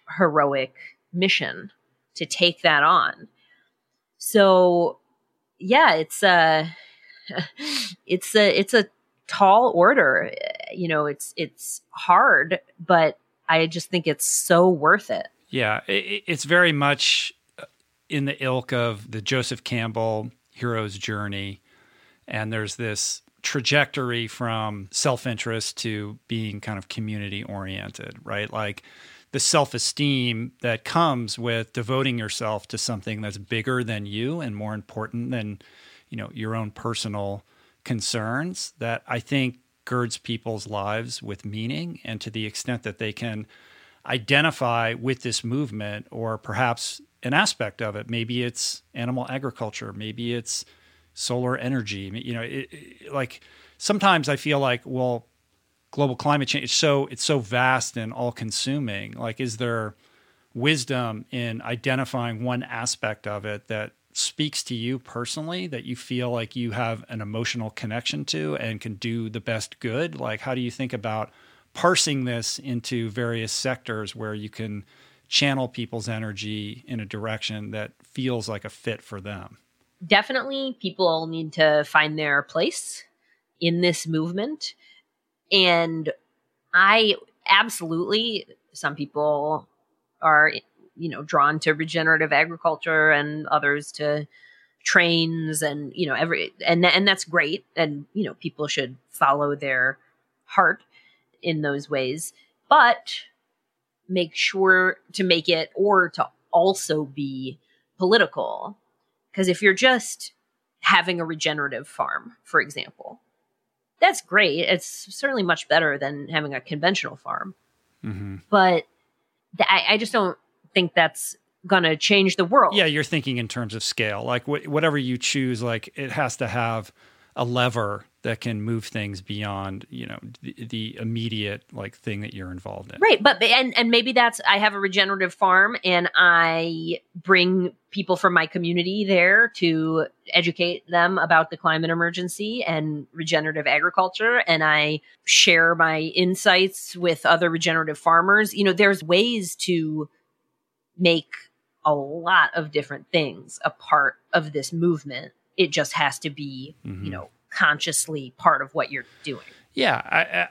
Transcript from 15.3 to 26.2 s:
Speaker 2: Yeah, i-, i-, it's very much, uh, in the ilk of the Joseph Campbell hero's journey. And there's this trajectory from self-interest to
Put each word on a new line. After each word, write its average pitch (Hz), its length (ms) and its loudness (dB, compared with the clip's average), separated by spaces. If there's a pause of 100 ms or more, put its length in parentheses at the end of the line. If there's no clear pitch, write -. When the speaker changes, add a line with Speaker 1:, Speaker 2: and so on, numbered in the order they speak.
Speaker 2:
Yeah, 110 400 0
i-, 107 40 0
i-, 101 340 -2
it's 160 180 -2
very 175 280 6
much, 143 600 2 (260)
uh, - 60 -18 (440)
in 139 180 -2
the 139 160 -6
ilk 131 300 -2
of 120 380 -2
the 110 120 -8
Joseph 127 420 -2
Campbell 113 680 -2 (200)
hero's 110 480 -4
journey. 98 640 -8 (640)
And 110 240 -6
there's 107 240 -6
this - 460 -4 (200)
trajectory 127 840 0
from 110 640 -4
self-interest 117 880 -4
to 104 400 -6 (100)